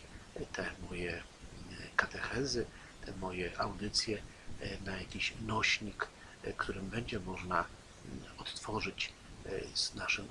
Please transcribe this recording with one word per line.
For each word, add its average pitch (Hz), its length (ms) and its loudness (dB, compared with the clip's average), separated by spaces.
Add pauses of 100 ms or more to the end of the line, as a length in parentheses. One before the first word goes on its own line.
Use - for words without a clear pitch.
(360)
e, - 100 0
te 90 260 0 (180)
moje, 87 240 0
e, 85 100 -2 (720)
katechezy, 120 720 4 (400)
te - 100 -4
moje 92 440 0
audycje, 104 600 4 (400)
e, 98 200 -2
na 95 160 0
jakiś - 440 0
nośnik, 107 640 4 (360)
e, 101 100 0
którym 95 360 0
będzie 117 300 0
można, 90 460 4 (400)
mm, - 140 -6 (180)
odtworzyć, - 760 0 (320)
e, - 40 -4 (240)
z - 220 2
naszym 101 360 2